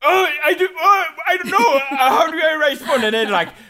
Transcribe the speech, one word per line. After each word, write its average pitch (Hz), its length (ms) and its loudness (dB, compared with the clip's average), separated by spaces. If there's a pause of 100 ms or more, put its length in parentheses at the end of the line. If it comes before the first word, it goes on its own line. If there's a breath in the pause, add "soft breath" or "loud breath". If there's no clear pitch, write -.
Oh, 359 260 2 (160)
I 302 100 2
do, 359 140 0 (100)
oh, 381 260 2 (220)
I 370 100 0
don't 359 140 -8
know, 466 260 2
uh, 277 200 -2
how 269 340 2
do 320 100 -8
I 311 120 0 (180)
respond? 269 340 -2
And 214 100 0
then 226 160 -2
like 170 200 -2 (200 loud breath)